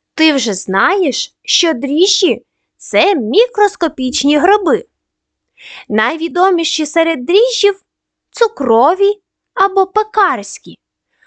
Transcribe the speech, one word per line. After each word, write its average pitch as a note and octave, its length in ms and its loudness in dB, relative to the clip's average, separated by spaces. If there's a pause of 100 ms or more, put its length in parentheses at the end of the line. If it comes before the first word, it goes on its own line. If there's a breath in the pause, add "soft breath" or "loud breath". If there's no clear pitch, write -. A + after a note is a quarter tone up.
(140)
Ти D#4+ 180 2
вже A#3 220 -2
знаєш, C4 880 -2
що - 320 -2
дріжджі — C#4+ 680 0 (320)
це D#4+ 380 0
мікроскопічні D4 1200 0
гриби. F4 480 2 (1040 loud breath)
Найвідоміші D#4+ 960 -2
серед E4 380 -2
дріжджів — G4+ 580 0 (480)
цукрові F4+ 880 0 (340)
або F#4+ 320 0
пекарські. F#4+ 920 -4 (480 soft breath)